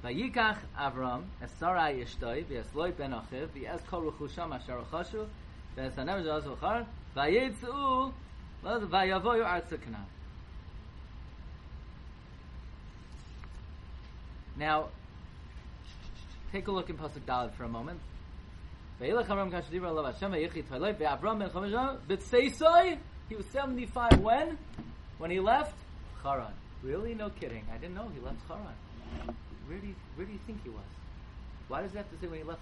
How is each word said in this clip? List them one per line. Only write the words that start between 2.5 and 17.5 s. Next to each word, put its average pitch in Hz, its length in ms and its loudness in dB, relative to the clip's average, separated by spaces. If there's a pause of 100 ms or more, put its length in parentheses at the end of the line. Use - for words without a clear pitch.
Lot 165 220 2
ben 139 140 -2
Achiv 131 380 -4
v'es 143 380 -6
kol 165 240 0
rechusham 147 420 -4
asher 127 200 -6
rechashu 175 540 -4 (480)
v'es 131 180 -2
hanefesh 165 340 0
asher 151 220 0
b'char 202 360 0 (300)
v'yetzu 254 1000 4 (500)
v'yavoyu 196 800 4
artza 170 380 0
Canaan. 110 240 -8 (4000)
Now, 156 320 4 (1600)
take 196 160 -2
a 202 40 0
look 185 180 0
in 160 80 -4
Pasuk 147 280 -6
Daled 123 300 2